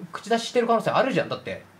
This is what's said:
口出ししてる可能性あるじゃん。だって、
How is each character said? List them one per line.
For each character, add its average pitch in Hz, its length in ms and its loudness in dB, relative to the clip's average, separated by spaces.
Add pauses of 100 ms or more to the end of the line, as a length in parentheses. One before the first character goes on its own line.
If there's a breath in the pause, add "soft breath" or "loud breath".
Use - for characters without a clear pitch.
(120)
口 - 160 -12
出 226 100 2
し - 100 -6
し - 40 -12
て 240 80 4
る 226 60 2
可 233 80 4
能 214 60 4
性 147 100 0
あ 139 120 4
る 254 100 2
じ 165 80 2
ゃ - 40 0
ん。 - 40 -8
だ 127 80 -4
っ - 60 -14
て、 92 200 -8 (180)